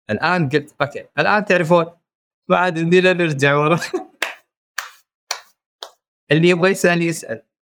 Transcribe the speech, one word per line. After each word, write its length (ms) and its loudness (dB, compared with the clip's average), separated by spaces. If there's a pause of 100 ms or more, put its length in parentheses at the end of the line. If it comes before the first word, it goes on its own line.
(100)
الآن 380 -2
قلت: 320 -4
"أوكي، 260 -8 (120)
الآن 260 0
تعرفون، 420 2 (640)
ما 80 2
عاد 220 0
يمدينا 340 4
نرجع 440 2
ورا." 240 2
<laughs> 60 -8 (2500)
اللي 160 4
يبغى 220 2
يسأل 320 0
يسأل، 400 -6 (280)